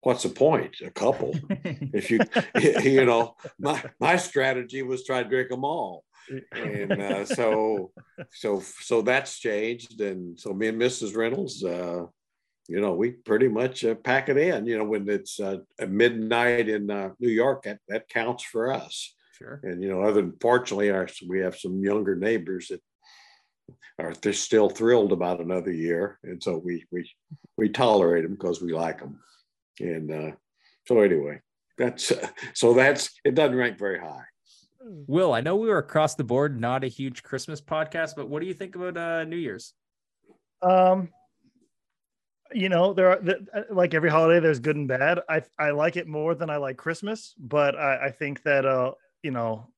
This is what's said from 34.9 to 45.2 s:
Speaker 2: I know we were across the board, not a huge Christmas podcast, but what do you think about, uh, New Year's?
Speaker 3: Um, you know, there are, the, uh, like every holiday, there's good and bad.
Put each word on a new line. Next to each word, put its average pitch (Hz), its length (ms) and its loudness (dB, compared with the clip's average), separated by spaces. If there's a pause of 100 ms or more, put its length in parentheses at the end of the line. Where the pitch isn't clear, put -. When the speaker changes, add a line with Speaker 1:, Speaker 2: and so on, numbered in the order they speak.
Speaker 2:
I 143 80 2
know 165 160 -2
we 220 120 0
were 196 100 2
across 151 380 0
the 143 80 -4
board, 127 360 0
not 127 240 -2
a 131 40 -4
huge 127 340 -10
Christmas 143 380 -10
podcast, 156 560 -6
but 139 120 -10
what 151 120 -6
do 175 60 -6
you 185 80 -8
think 190 220 -14
about, 180 200 -8
uh, 165 280 -4
New 160 120 -10
Year's? 127 360 -8 (880)
Speaker 3:
Um, 185 460 6 (1400)
you 190 160 0
know, 185 260 4
there 185 160 6
are, 185 100 4
the, 190 340 -2
uh, 214 160 -4
like 180 240 2
every 160 160 4
holiday, 165 300 6
there's 156 180 4
good 147 180 0
and 147 120 -4
bad. 143 400 2